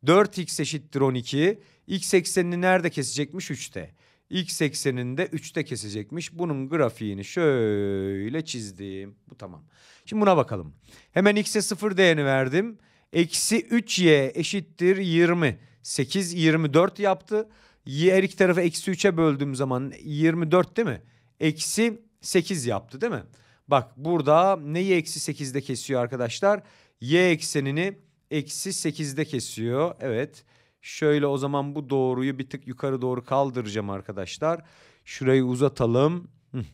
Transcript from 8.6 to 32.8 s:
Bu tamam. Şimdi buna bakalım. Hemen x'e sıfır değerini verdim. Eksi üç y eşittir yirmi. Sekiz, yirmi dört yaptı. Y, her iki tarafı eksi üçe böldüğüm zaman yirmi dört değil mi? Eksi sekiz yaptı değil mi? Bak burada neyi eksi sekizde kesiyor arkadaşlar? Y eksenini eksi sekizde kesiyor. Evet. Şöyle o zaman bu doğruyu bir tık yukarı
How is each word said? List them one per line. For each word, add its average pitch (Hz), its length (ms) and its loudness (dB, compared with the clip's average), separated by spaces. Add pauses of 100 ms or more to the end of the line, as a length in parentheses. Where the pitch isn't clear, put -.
Bu - 80 -20
tamam. 87 260 -18 (420)
Şimdi 214 160 -2
buna 190 160 6
bakalım. 95 360 -2 (380)
Hemen 202 240 4
x'e 214 260 0
sıfır 202 360 -4
değerini 165 280 6
verdim. 139 520 0 (360)
Eksi 170 480 2
üç 226 380 0
y 147 360 6
eşittir 180 640 0
yirmi. 170 600 2 (240)
Sekiz, 170 500 -4
yirmi 160 400 2
dört 185 260 4
yaptı. 202 500 -2 (360)
Y, 160 300 2
her 190 80 6
iki 190 120 -4
tarafı 180 260 4
eksi 175 300 -2
üçe 180 260 2
böldüğüm 143 380 0
zaman 131 380 -4 (100)
yirmi 160 480 0
dört 180 260 2
değil 226 100 0
mi? 113 140 -4 (380)
Eksi 208 640 0 (200)
sekiz 175 440 -2
yaptı 120 360 -6
değil 226 120 -4
mi? 104 100 -8 (440)
Bak 135 300 0
burada 160 580 4
neyi 170 380 -2
eksi 160 260 -2
sekizde 139 420 -6
kesiyor 131 400 -4
arkadaşlar? 123 640 0 (380)
Y 170 280 4
eksenini 156 680 -2 (340)
eksi 151 420 -6
sekizde 151 520 -4
kesiyor. 131 720 -4
Evet. 127 440 -6 (380)
Şöyle 147 460 0
o 139 100 -2
zaman 143 380 -2
bu 143 140 -10
doğruyu 131 500 0
bir 131 100 -8
tık - 180 -14
yukarı 131 340 -4